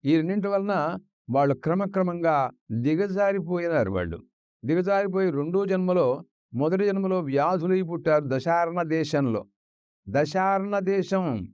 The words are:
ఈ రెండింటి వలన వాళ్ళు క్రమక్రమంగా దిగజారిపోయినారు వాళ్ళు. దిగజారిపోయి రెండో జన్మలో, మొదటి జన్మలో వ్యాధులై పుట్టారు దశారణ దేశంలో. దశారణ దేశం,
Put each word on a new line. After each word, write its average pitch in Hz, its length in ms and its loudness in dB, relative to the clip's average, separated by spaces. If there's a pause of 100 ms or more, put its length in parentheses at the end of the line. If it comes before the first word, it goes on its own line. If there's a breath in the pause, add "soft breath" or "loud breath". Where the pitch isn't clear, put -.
ఈ 147 120 4
రెండింటి 190 320 0
వలన 190 500 -2 (320)
వాళ్ళు 139 240 2
క్రమక్రమంగా 175 960 0 (200)
దిగజారిపోయినారు 170 1200 0
వాళ్ళు. 87 320 -4 (420)
దిగజారిపోయి 185 680 0
రెండో 165 360 0
జన్మలో, 180 580 2 (300)
మొదటి 165 300 0
జన్మలో 190 360 0
వ్యాధులై 165 640 0
పుట్టారు 156 440 0
దశారణ 170 560 0
దేశంలో. 151 640 0 (640)
దశారణ 190 680 0
దేశం, 185 760 -2